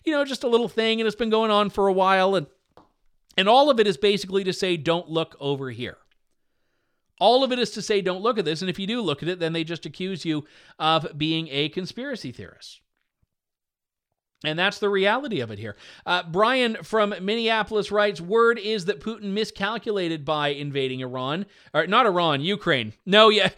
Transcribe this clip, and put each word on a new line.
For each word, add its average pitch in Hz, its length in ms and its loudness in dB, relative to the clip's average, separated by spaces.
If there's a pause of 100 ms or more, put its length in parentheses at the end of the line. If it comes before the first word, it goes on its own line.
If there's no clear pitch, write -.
you 320 80 0
know, 285 100 2
just 269 220 -4
a 262 40 2
little 233 200 2
thing, 226 320 0
and 220 60 0
it's 214 100 -2
been 226 140 -2
going 220 200 2
on 208 200 2
for 196 180 2
a 190 40 4
while. 190 420 4
And, 165 120 0 (920)
and 190 100 2
all 277 220 8
of 233 100 4
it 208 60 6
is 202 100 0
basically 196 480 0
to 190 80 -2
say, 180 240 -2
"Don't 165 320 -2
look 160 320 -4
over 139 300 -4
here." 117 260 -10 (1200)
All 240 240 4
of 254 100 0
it 247 60 -2
is 240 120 0
to 220 100 -10
say, 202 220 0
"Don't 185 180 -4
look 220 160 0
at 202 80 -2
this." 156 160 -4
And 185 80 -6
if 180 100 -6
you 190 80 -6
do 240 140 -4
look 156 220 -4
at 156 80 -4
it, 185 80 -6
then 165 160 -4
they 165 100 -4
just 165 220 -10
accuse 185 400 -8
you 151 180 -2 (340)
of 156 380 0
being 160 340 -2
a 147 200 -2
conspiracy 185 640 -10
theorist. - 500 -20 (1600)
And 156 140 -4
that's 196 200 0
the 208 100 0
reality 202 520 0
of 113 100 -6
it 104 80 -12
here. 107 180 -12 (300)
Uh, 180 160 0
Brian 220 600 2
from 208 380 0
Minneapolis 220 720 -2
writes, 208 300 0
"Word 226 380 4
is 214 260 -2
that 180 160 -4
Putin 214 320 -8
miscalculated 202 920 -4
by 147 240 0
invading 139 520 -4
Iran." 131 460 -4 (260)
Or, 160 140 2
not 226 200 4
Iran, 175 340 2
Ukraine. 147 520 0 (140)
No, 214 220 8
yeah, 196 300 4